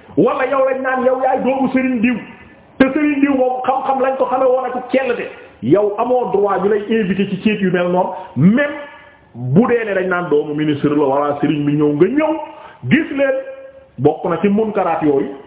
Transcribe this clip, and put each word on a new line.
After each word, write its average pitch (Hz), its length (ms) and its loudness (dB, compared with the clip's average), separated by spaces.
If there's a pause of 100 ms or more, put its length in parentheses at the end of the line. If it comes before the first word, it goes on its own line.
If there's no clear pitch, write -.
(180)
wala 254 300 2
yow 269 180 0
lañ 254 160 -2
naan 254 240 -2
yow 262 180 0
yaay 254 200 0
doomu 262 280 0
Serigne 254 300 0
diw, 240 140 2 (640)
te 262 160 6
Serigne 294 280 0
diw 285 160 4
moom 254 280 0
xam-xam 269 360 0
lañ 262 160 0
ko 262 80 0
xamee 262 220 0
woon 254 180 2
ak 247 260 -8
cellte. 254 340 0 (360)
Yow 196 360 2
amoo 240 360 0
droit 196 280 0
ñu 202 80 0
lay 208 200 0
invité 196 400 0
ci 185 140 -6
ceet 214 180 0
yu 185 100 0
mel 175 180 0
noonu, 180 200 0 (260)
même 254 400 4 (600)
bu 127 320 2
dee 233 180 0
ne 196 100 -4
dañ 180 140 -2
naan 180 200 -2
doomu 147 240 0
ministre 151 360 0
la, 147 160 2
wala 143 360 0
Serigne 147 240 0
bi 143 80 0
ñëw 147 200 2
nga 165 140 4
ñëw, 311 260 0 (560)
gis 302 260 2
leen, 269 200 0 (600)
bokk 147 280 0
na 170 160 -2
ci 202 80 2
munkaraat 196 540 0
yooyu, 143 280 2 (160)